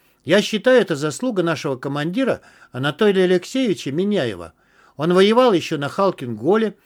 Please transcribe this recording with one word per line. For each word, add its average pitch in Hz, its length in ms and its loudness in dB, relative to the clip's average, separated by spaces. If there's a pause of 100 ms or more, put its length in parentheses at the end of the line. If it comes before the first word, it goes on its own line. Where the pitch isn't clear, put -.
(240)
Я 185 180 4
считаю, 226 400 2
это 170 140 -2
заслуга 175 460 -4
нашего 151 360 -2
командира 151 640 -4 (300)
Анатолия 185 520 0
Алексеевича 180 680 0
Миняева. 135 600 -2 (440)
Он 165 160 0
воевал 220 400 4
еще 160 240 -2
на 143 100 -4
Халкин-Голе 185 880 -2 (100)